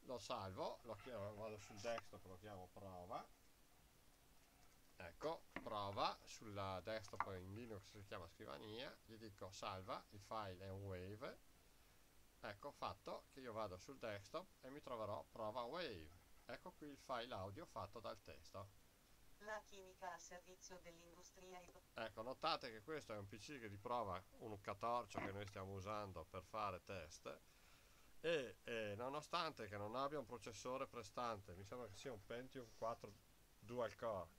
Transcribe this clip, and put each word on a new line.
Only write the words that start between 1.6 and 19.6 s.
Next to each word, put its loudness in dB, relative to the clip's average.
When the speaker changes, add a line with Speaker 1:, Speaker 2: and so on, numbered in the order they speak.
Speaker 1:
desktop, 2
lo -6
chiamo -6
prova. -4
Ecco, 0
prova, 4
sulla 0
desktop 2
in -4
Linux -4
si -10
chiama -4
scrivania, -4
gli -10
dico -6
salva, 0
il -10
file 0
è -2
un -2
wave. -2
Ecco, -2
fatto, 0
che -10
io -2
vado 4
sul -8
desktop -2
e -8
mi -6
troverò 2
prova 2
wave. 0
Ecco -6
qui -8
il -8
file 2
audio 0
fatto -2
dal -4
testo. -8
Speaker 2:
La -2